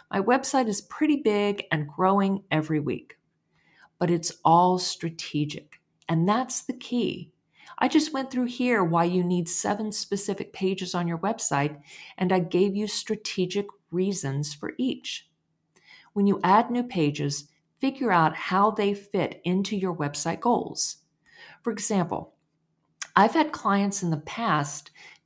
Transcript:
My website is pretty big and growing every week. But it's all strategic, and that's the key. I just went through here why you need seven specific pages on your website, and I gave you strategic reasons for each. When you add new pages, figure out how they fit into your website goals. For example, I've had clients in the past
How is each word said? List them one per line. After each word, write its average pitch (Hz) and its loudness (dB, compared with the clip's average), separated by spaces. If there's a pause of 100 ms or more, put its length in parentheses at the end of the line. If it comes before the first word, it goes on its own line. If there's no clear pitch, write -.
(100)
My 196 0
website 254 2
is 196 -2
pretty 302 0
big 208 0
and 147 -2
growing 196 2
every 156 0
week. - -6 (800)
But 170 2
it's 170 0 (120)
all 180 6
strategic, - -6 (260)
and 165 2
that's 240 -2
the - -6
key. - -6 (460)
I 262 2
just 311 2
went 262 -4
through 247 -2
here 240 2
why 170 2
you 180 2
need 175 0
seven 208 -4
specific - -6
pages 190 -2
on 175 0
your 170 -2
website, 147 -2 (380)
and 185 2
I 185 4
gave 185 2
you 208 -2
strategic 202 -4 (240)
reasons 165 -2
for - -8
each. - -6 (840)
When 202 2
you 202 4
add 220 4
new 240 0
pages, 147 -2 (300)
figure 269 -2
out 165 4
how 196 2
they 202 0
fit - -4
into 190 0
your 185 -2
website 156 -4
goals. - 0 (640)
For 233 -2
example, 185 -2 (800)
I've 214 6
had 311 2
clients 196 0
in 170 0
the 156 0
past 151 -4 (360)